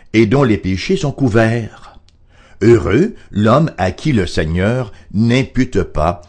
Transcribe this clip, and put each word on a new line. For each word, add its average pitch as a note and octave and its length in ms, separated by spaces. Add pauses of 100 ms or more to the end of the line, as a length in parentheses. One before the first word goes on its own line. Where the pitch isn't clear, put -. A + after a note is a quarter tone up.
(120)
et A2 140
dont C3+ 180
les A2 140
péchés F#2+ 400
sont A2 140
couverts. A2+ 840 (640)
Heureux A2+ 540 (160)
l'homme A#2 480
à F#2 120
qui - 220
le G2+ 140
Seigneur G2 640 (200)
n'impute A#2 680
pas D#2+ 460